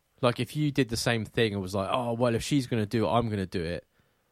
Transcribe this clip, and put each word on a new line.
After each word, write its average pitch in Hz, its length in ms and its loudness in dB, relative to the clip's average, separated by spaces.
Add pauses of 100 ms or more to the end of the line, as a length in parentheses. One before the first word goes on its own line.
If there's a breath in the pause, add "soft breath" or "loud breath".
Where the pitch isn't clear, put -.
(220)
Like, 123 180 2
if - 160 -6
you 147 160 0
did 131 180 2
the 113 80 -2
same 117 280 0
thing 113 280 0
and 101 80 -2
was 92 140 -4
like, 95 160 -2
"Oh, 120 220 0
well, 117 220 2
if 110 80 -2
she's 135 240 0
gonna 110 180 0
do 107 200 0
it, 76 40 2
I'm 117 200 2
gonna 101 160 -2
do 87 180 -4
it," 82 220 -6 (460)